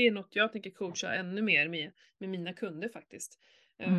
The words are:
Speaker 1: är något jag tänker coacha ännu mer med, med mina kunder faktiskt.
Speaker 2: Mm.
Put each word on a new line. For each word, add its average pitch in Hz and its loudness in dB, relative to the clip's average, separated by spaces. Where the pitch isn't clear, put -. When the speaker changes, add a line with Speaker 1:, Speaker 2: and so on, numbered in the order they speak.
Speaker 1:
är 233 6
något 196 -4
jag 220 6
tänker 190 -8
coacha 185 -4
ännu 185 -2
mer 160 4
med, 160 -6
med 190 -8
mina 180 -4
kunder 175 -6
faktiskt. - -16
Speaker 2:
Mm. 180 2